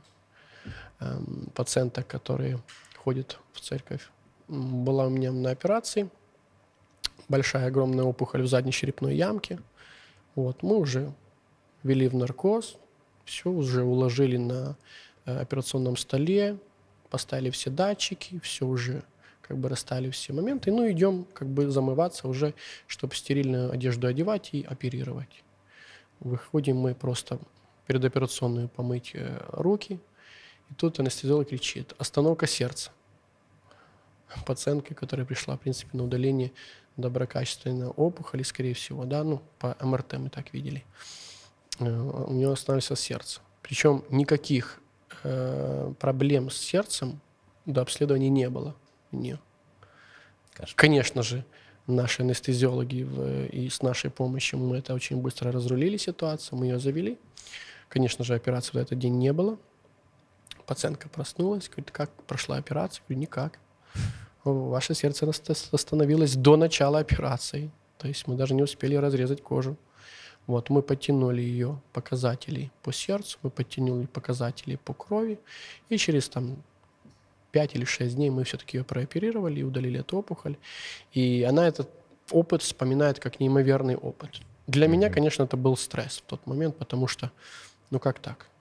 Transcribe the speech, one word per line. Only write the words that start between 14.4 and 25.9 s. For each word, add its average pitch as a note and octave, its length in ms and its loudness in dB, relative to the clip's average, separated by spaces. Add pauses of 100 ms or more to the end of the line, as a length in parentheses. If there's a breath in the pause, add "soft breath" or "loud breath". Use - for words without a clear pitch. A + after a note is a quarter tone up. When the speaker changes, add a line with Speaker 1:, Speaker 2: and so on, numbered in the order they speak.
Speaker 1:
э, B2+ 140 -4
операционном C3 560 -2
столе, G3 600 2 (520)
поставили C3 400 -4
все C3 200 -4
датчики, F#3 720 -2
всё - 260 -4
уже B2+ 360 -2 (380 soft breath)
как - 160 -8
бы C3 120 -2
расставили C3 400 -4
все - 240 -8
моменты. G3+ 380 0
Ну, A#3 180 4
идём F3+ 440 2
как C3+ 140 -6
бы C#3 220 2
замываться C3+ 580 2
уже, C#3+ 260 0 (340 loud breath)
чтобы - 280 -6
стерильную B2+ 560 0
одежду B2 360 0
одевать E3+ 460 0
и C#3+ 80 -2
оперировать. B2+ 840 -6 (760 loud breath)